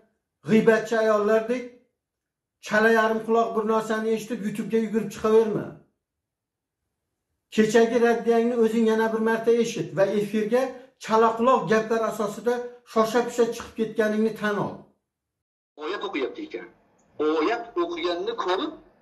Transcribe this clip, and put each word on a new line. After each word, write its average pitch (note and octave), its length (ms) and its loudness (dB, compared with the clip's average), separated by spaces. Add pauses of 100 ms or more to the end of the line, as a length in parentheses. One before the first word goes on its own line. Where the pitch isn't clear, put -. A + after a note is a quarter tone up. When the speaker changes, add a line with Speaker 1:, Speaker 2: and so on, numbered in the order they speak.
(460)
Speaker 1:
g'iybatchi A3 520 4
ayollardek, A3 680 2 (1000)
chala G#3+ 260 2
yarim A3 380 2
quloq A3+ 280 2
bir G#3+ 120 0
narsani A3 480 -2
eshitib, G#3+ 300 -8
YouTube'ga G#3+ 400 -2
yugurib G#3 300 -2
chiqaverma. A3 500 2 (1900)
Kechagi A#3 480 4
raddiyangni A#3 540 2
o'zing A3+ 320 2
yana A3 260 2
bir A3 160 -2
marta A3+ 220 0
eshit A#3 360 0 (100)
va G3 80 4
efirga G#3+ 560 0 (380)
chala A3+ 380 2
quloq A#3 320 4
gaplar A3 400 0
asosida G#3+ 440 -4 (380)
shosha-pisha A#3 540 2 (100)
chiqib - 220 -14
ketganingni G#3+ 580 0
tan G3+ 220 -4
ol. C3+ 180 -6 (1000)
Speaker 2:
Oyat D3+ 260 -8
o'qiyapti B2 440 -6
ekan. - 200 -12 (520)
Oyat D#3+ 440 0 (140)
o'qiganini F3 580 -4
ko'rib, C#4 360 -4 (300)